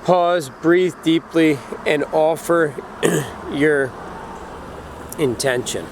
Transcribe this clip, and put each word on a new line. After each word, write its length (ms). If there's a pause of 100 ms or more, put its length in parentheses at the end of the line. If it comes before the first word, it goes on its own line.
Pause, 460
breathe 540
deeply, 560 (260)
and 200
offer 720 (280)
<clears throat> 480
your 400 (1300)
intention. 720